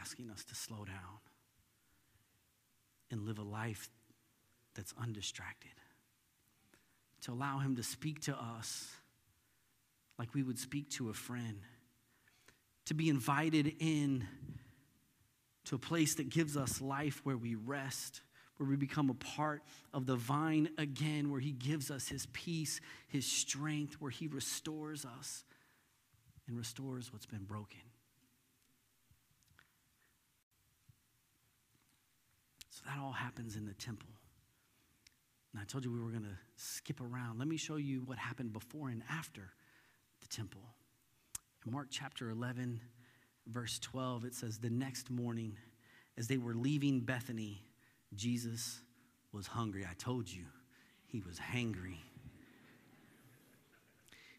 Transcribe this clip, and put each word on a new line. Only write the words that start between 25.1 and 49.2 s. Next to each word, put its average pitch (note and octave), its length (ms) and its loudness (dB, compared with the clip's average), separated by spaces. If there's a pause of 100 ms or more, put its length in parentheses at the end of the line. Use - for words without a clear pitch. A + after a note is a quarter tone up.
and A#2+ 100 -4
restores B2+ 560 -4
what's G#2 140 -14
been G#2 160 -6
broken. G#2 380 -8 (4000)
So - 160 -14
that C#3 100 -2
all C#3 140 0
happens A#2 440 -2
in G#2+ 120 -2
the G2 80 -6
temple. - 340 -8 (1400)
And G#2+ 80 -4
I G2+ 40 -6
told C3+ 200 -2
you A#2+ 60 2
we A#2 80 0
were A#2 100 -2
gonna G#2 300 -4 (160)
skip - 440 -6
around. A#2+ 380 -4
Let C3+ 100 0
me D#3+ 100 2
show D3+ 180 -2
you C#3 300 0
what B2+ 120 -6
happened A#2+ 360 -4
before C#3 360 -6
and A2+ 180 -2
after B2+ 460 -6 (680)
the - 60 -20
temple. G2 340 -6 (1040)
In A2+ 100 -2
Mark C#3 180 -4
chapter C3 400 -6
eleven, B2 500 -2 (640)
verse A#2 320 -2
twelve, B2+ 480 -2
it B2 80 -6
says, A2 240 -4
"The A#2 140 2
next B2+ 400 0
morning, A#2 460 0 (600)
as A#2 100 -2
they C3 100 4
were A#2+ 180 0
leaving C3+ 460 6
Bethany, A2+ 600 -2 (500)
Jesus A#2 680 0 (500)